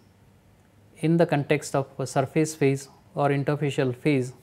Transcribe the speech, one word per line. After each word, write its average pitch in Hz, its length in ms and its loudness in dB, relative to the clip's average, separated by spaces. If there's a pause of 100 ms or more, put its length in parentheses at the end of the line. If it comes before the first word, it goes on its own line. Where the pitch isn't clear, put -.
(960)
in 165 200 2
the 170 80 4
context 143 500 0
of 135 120 0 (120)
a 131 80 -6
surface 156 480 -2
phase 135 340 0 (260)
or 143 140 0
interfacial 143 640 -2
phase 131 480 0